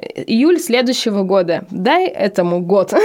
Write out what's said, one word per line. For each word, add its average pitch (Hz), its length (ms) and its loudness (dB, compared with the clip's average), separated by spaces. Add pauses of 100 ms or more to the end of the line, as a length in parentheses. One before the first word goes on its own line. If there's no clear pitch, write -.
(260)
июль 302 320 2
следующего 240 640 0
года, 185 480 0
дай 269 360 0
этому 180 540 -2
год, 180 320 0 (120)